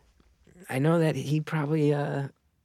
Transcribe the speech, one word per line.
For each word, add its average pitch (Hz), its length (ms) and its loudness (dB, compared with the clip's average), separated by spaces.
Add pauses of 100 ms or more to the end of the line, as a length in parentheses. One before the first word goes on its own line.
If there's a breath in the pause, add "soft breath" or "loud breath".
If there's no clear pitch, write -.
(720 soft breath)
I 131 80 -2
know 160 200 4
that 160 180 2
he 139 240 -2
probably, 151 520 0
uh, 143 360 -4 (360)